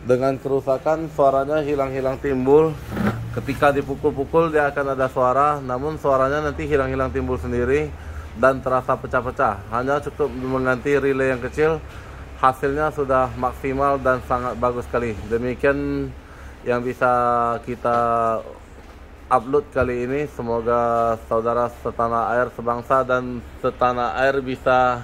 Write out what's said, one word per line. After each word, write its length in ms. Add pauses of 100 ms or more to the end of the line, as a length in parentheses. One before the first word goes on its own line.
dengan 320
kerusakan, 800
suaranya 480
hilang-hilang 560
timbul. 560 (580)
Ketika 380
dipukul-pukul 800
dia 160
akan 260
ada 140
suara, 560
namun 320
suaranya 480
nanti 240
hilang-hilang 420
timbul 300
sendiri 480 (480)
dan 240
terasa 400
pecah-pecah. 720
Hanya 320
cukup 260
mengganti 680
relay 340
yang 80
kecil, 380 (580)
hasilnya 560
sudah 460
maksimal 580
dan 300
sangat 320
bagus 260
sekali. 300 (160)
Demikian 800 (560)
yang 160
bisa 260 (540)
kita 340 (1300)
upload 400
kali 320
ini. 320
Semoga 800 (160)
saudara 480
setanah 560
air, 160
sebangsa 560
dan 320 (240)
setanah 560
air 240
bisa 600